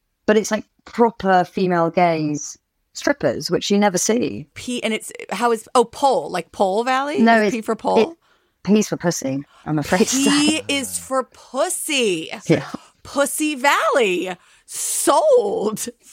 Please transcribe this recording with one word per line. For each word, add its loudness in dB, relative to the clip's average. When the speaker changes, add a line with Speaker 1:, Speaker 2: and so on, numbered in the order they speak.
Speaker 1:
but 4
it's, -2
like, -4
proper 2
female 0
gaze 0
strippers, -2
which -2
you 4
never 2
see. -2
Speaker 2:
P, -8
and -4
it's, -10
how 0
is, -6
oh, 6
pole, 0
like -8
Pole 0
Valley? 0
Speaker 1:
No, 6
Speaker 2:
Is 2
Speaker 1:
it's -2
Speaker 2:
P -6
for -4
pole? 0
Speaker 1:
it, -20
P's 2
for -4
pussy, -4
I'm -2
afraid 0
to 6
Speaker 2:
P -2
Speaker 1:
say. 2
Speaker 2:
is -4
for -4
pussy. -4
Speaker 1:
Yeah. 0
Speaker 2:
Pussy -2
Valley. 0
Sold. 0